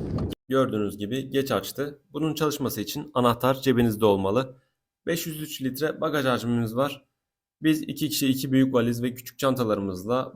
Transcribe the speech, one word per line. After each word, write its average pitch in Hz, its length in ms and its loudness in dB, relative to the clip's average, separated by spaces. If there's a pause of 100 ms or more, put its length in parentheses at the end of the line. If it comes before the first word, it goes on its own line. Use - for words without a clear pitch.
(480)
Gördüğünüz 107 500 0
gibi 127 320 -6
geç 135 200 -2
açtı. 135 500 -4 (120)
Bunun 151 220 0
çalışması 139 460 -2
için 147 340 -6
anahtar 123 400 4
cebinizde 120 500 2
olmalı. 104 520 2 (500)
Beş 170 200 -2
yüz 156 160 -10
üç 151 200 -10
litre 131 380 -4
bagaj 151 240 0
hacmimiz 117 520 0
var. 139 280 -2 (580)
Biz 156 200 2
iki 147 260 -4
kişi 139 200 0
iki 131 240 0
büyük 131 220 4
valiz 120 280 2
ve 123 120 -2
küçük - 240 -18
çantalarımızla 107 960 0